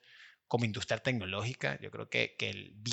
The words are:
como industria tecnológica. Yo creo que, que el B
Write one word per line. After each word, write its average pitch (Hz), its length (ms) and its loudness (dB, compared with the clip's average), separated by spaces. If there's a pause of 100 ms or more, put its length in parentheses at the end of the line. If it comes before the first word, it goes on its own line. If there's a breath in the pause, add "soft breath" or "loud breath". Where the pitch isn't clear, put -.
(460 soft breath)
como 117 180 4
industria 113 380 0
tecnológica. 120 760 0
Yo - 100 -8
creo 107 180 -8
que, 120 300 2
que 104 120 -2
el 98 260 -10
B 110 160 0